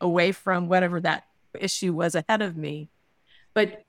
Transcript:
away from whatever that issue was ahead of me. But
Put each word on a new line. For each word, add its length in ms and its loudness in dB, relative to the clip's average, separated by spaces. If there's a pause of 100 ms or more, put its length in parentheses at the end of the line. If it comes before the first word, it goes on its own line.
away 320 4
from 340 -2
whatever 340 2
that 220 -2 (340)
issue 360 -2
was 220 0
ahead 260 0
of 160 -4
me. 320 -8 (640)
But 360 0